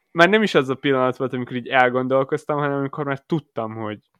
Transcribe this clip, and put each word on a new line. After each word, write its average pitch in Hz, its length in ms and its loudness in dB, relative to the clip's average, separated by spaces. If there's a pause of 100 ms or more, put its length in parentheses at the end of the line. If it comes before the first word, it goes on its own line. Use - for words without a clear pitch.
(120)
már 170 180 6
nem 220 140 4
is 196 100 -2
az 139 160 2
a 131 60 -2
pillanat 127 420 0
volt, 131 160 -4
amikor 127 220 -6
így 120 120 -8
elgondolkoztam, 131 920 2
hanem 143 200 -2
amikor 139 280 -6
már 135 140 -4
tudtam, 113 560 -6
hogy 107 240 -8 (200)